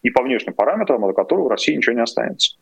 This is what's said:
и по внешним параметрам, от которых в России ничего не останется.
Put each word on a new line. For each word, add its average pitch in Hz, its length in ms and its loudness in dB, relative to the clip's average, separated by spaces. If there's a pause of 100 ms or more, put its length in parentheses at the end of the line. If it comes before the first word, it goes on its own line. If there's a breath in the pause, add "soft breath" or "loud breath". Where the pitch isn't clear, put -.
и 120 80 0
по 127 140 2
внешним 120 300 -2
параметрам, 135 520 2
от 95 100 0
которых 160 300 2
в 127 40 0
России - 260 0
ничего 120 200 0
не 117 60 0
останется. - 600 -4